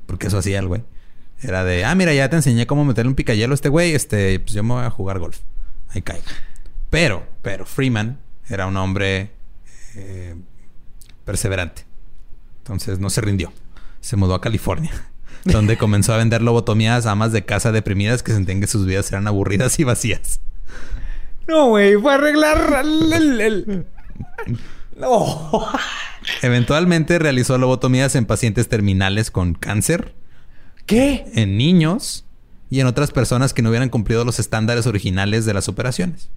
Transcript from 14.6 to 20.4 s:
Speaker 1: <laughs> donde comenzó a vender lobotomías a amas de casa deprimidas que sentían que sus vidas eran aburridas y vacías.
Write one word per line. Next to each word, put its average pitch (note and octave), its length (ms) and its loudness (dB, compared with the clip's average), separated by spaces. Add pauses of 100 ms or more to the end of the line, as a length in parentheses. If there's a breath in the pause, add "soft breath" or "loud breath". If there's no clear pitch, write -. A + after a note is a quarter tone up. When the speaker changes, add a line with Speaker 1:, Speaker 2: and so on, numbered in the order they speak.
Speaker 1:
<laughs> - 240 -10
donde A2 340 4
comenzó G#2+ 340 4
a A2+ 60 4
vender A2+ 240 2
lobotomías A2+ 640 2
a G#2+ 60 2
amas A2 200 2
de G#2 140 0
casa G#2 260 0
deprimidas G#2 500 0
que G#2+ 100 -2
sentían G2 280 0
que G2+ 60 0
sus G2 200 0
vidas F#2+ 260 0
eran G2 160 -2
aburridas G2+ 520 0
y D#3 40 4
vacías. - 560 0 (1080 loud breath)